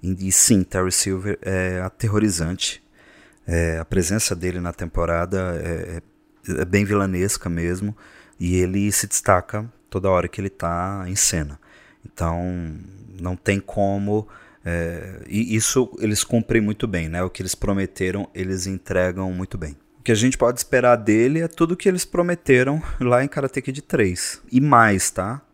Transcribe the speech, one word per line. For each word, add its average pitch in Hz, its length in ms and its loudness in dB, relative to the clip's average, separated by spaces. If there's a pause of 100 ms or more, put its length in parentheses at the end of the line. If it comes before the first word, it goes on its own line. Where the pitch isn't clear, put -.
e, 92 280 -4
e - 20 0
sim, 98 320 6
Terry 92 300 -2
Silver 95 500 -2
é 92 380 -2
aterrorizante. 92 1000 -2 (640)
É, 85 340 0
a 82 60 -6
presença 95 520 0
dele 90 240 -4
na 87 120 -4
temporada 87 920 -2
é, 85 380 -6 (460)
é, 65 120 -2
é 82 40 2
bem 98 200 2
vilanesca 98 640 0
mesmo, 90 480 -2 (420)
e 87 180 0
ele 95 360 2
se - 140 -2
destaca 104 600 -2 (220)
toda 95 180 -2
hora 90 200 2
que - 120 -10
ele 98 80 -4
tá 90 580 -6
em 95 100 -6
cena. 73 420 -2 (460)
Então, 85 720 -4 (460)
não 90 160 -6
tem 98 240 0
como, 101 680 -2 (380)
é, 85 640 -6
e 110 260 -2
isso 110 440 0
eles 107 260 0
cumprem 113 380 2
muito 107 240 -2
bem, 87 220 -2
né? 87 140 -2
O 92 60 -2
que - 140 -10
eles 92 120 -4
prometeram, 98 800 -2
eles 92 320 -4
entregam 92 680 -2
muito 92 260 -6
bem. 76 180 -8 (220)
O - 40 -20
que 120 100 2
a 110 40 6
gente 123 220 2
pode 123 200 2
esperar 123 380 4
dele 113 440 4
é 165 80 -2
tudo 165 280 0
que - 120 0
eles 180 180 0
prometeram 156 760 2 (180)
lá 123 220 4
em 143 60 -2
Karate 135 320 -4
Kid 135 220 -8
três. - 580 -2 (100)
E 127 100 6
mais, 113 500 6
tá? 107 320 -6 (120)